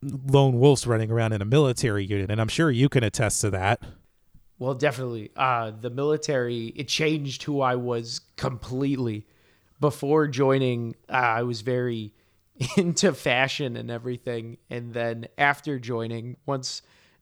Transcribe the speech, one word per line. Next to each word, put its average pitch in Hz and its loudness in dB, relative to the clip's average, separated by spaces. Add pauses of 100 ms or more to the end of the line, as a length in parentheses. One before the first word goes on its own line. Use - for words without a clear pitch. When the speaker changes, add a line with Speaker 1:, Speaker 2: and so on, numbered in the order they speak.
Speaker 1:
lone 135 4
wolves 131 6
running 110 0
around 113 2
in 104 -2
a 98 0
military 117 2
unit. 98 -2
And 107 0
I'm 110 0
sure 160 2
you 127 4
can 135 2
attest 104 0
to 107 0
that. 98 0 (800)
Speaker 2:
Well, 131 -4
definitely. 120 -2
Uh, 120 0
the 110 -8
military, 127 -2 (100)
it 139 -8
changed 151 -2
who 143 -2
I 127 2
was 120 -4 (160)
completely. 127 -4 (560)
Before 147 2
joining, 127 2 (140)
uh, - -6
I 120 2
was 120 -4
very 120 -2 (320)
<laughs> - -4
into 175 2
fashion 131 0
and 117 -8
everything. 117 -8 (120)
And 120 -10
then 117 -4 (100)
after 143 0
joining, 117 -6
once 135 -4 (400)